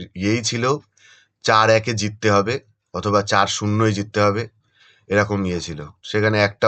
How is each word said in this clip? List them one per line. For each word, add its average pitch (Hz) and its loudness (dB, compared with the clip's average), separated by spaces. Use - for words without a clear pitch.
ইয়েই 107 -2
ছিল, 120 -4
চার 110 4
একে 110 2
জিততে 104 -2
হবে 101 2
অথবা 101 0
চার 101 0
শূন্যই 107 0
জিততে 104 -6
হবে, 104 0
এরকম 101 0
ইয়ে 87 -4
ছিল। 78 -12
সেখানে 107 0
একটা 104 0